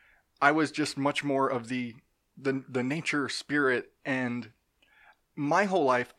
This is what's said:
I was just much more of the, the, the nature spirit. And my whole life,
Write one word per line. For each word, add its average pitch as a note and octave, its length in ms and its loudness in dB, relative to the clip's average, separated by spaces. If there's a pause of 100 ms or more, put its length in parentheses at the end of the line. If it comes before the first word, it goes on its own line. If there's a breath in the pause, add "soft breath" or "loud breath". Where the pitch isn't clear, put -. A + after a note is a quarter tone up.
(420 soft breath)
I C#3+ 100 6
was D3+ 200 2
just D3+ 260 -4
much C#3+ 260 0
more C3+ 260 2
of A#2+ 200 -2
the, A#2+ 260 -4 (420)
the, C3 300 -2
the B2 160 -2
nature C#3+ 460 -2
spirit. C#3+ 600 0 (140)
And A#2+ 460 -4 (840 soft breath)
my D#3+ 300 2
whole F#3 200 2
life, B2 340 2